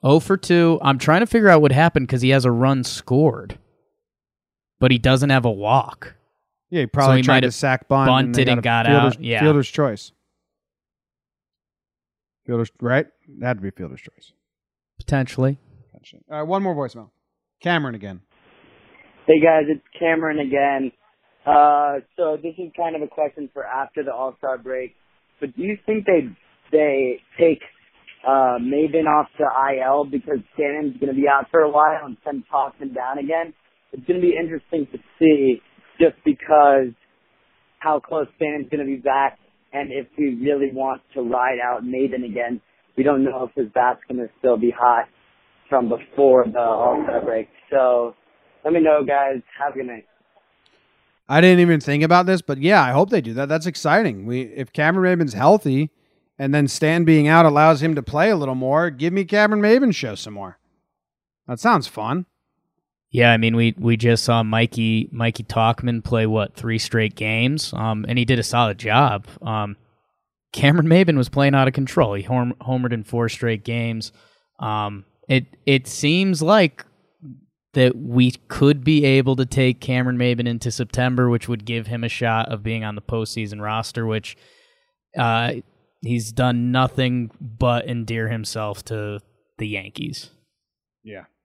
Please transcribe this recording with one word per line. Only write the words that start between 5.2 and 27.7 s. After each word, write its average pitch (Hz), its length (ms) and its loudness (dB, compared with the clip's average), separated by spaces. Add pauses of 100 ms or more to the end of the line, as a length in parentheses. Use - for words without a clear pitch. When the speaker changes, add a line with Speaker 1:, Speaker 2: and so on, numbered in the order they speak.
Speaker 1:
have 135 140 4
a 120 80 2
walk. 107 640 -2 (540)
Speaker 2:
Yeah, 175 100 -2
he 123 80 -2
probably 135 280 4
Speaker 1:
So - 20 4
he 127 60 2
Speaker 2:
tried 131 100 4
Speaker 1:
might 131 80 4
Speaker 2:
to 127 60 0
Speaker 1:
have 120 60 -4
Speaker 2:
sack 131 360 -4
bunt 135 200 4
and 127 180 2
Speaker 1:
bunted 127 200 0
Speaker 2:
they 131 60 2
Speaker 1:
and 120 100 -2
Speaker 2:
got 117 220 0
a - 40 0
Speaker 1:
got 147 40 6
Speaker 2:
fielder's, 120 240 4
Speaker 1:
out. - 60 -16
Yeah. 117 180 -2
Speaker 2:
fielder's 147 280 2
choice. 123 420 -4 (2250)
Fielder's, 117 340 -2
right? 123 280 0 (320)
That 123 80 -6
had 123 100 -2
to 95 40 -14
be 95 100 -8
fielder's 69 300 -16
choice. - 300 -20 (680)
Speaker 1:
Potentially. 135 640 -2 (320)
Speaker 2:
Potentially. - 300 -20 (100)
All 151 60 -10
right, 151 100 -8
one 196 160 -2
more 185 100 -4
voicemail. 120 360 -10 (520)
Cameron 156 320 -2
again. 98 280 -14 (1040)
Speaker 3:
Hey, 160 140 6
guys, 160 260 4
it's 151 180 -4 (140)
Cameron 160 400 0
again. 139 540 -2 (500)
Uh, 147 640 4 (100)
so 156 220 -2
this 160 220 -10
is 170 180 -12
kind 165 180 -4
of 151 60 -6
a 147 60 -8
question 147 440 -8
for 135 140 -12
after 135 380 -8
the 131 100 -6
All-Star 131 460 -8
break, 127 360 -10 (440)
but 135 160 -10
do - 80 -8
you 202 120 -6 (120)
think 214 180 -4
they, 160 240 2 (420)
they 139 480 0 (200)
take, 165 240 2 (600)